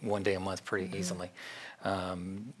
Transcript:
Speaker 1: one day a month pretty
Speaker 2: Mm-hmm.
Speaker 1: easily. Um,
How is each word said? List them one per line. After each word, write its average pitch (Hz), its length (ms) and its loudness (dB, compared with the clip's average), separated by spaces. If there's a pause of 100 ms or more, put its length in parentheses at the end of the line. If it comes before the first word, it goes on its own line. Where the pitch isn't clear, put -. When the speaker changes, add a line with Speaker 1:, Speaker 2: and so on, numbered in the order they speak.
Speaker 1:
one 104 200 4
day 98 120 6
a 92 60 2
month 92 260 -2
pretty 95 220 2
Speaker 2:
Mm-hmm. 92 100 -2
Speaker 1:
easily. 90 320 0 (520)
Um, 95 800 0